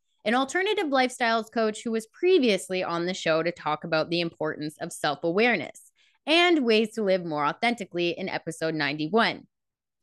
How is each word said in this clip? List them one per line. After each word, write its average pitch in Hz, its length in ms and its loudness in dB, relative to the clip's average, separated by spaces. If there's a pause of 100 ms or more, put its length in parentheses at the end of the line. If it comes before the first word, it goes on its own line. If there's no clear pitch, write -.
(260)
an 220 100 2
alternative 359 520 0
lifestyles 247 640 0
coach 220 360 0
who 233 60 -4
was 220 160 -4
previously 226 760 2
on 170 220 -2
the 185 80 -2
show 160 280 0
to 165 120 -2
talk 151 320 -4
about 160 240 0
the 170 100 0
importance 156 640 -6
of 170 100 -8
self-awareness 170 1000 -2 (360)
and 330 380 4
ways 220 300 2
to 220 80 -2
live 185 200 2
more 147 220 -2
authentically 175 640 -2
in 185 180 -4
episode 160 480 -4
ninety-one. 151 720 0 (560)